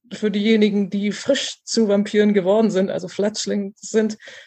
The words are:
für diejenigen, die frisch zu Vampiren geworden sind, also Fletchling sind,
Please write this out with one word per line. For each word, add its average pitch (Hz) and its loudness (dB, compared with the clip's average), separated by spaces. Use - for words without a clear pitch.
für 214 -4
diejenigen, 208 2
die 202 -4
frisch - -4
zu 226 0
Vampiren 208 2
geworden 202 2
sind, 185 0
also 175 -6
Fletchling 202 -4
sind, 214 -2